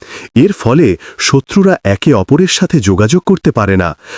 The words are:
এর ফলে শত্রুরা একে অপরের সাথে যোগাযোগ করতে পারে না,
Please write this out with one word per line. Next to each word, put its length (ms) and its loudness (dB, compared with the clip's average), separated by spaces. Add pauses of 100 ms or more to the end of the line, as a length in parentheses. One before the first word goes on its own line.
(340)
এর 180 4
ফলে 360 0 (300)
শত্রুরা 560 0 (100)
একে 300 0
অপরের 440 0
সাথে 220 0
যোগাযোগ 440 0
করতে 260 0
পারে 260 0
না, 140 0 (280)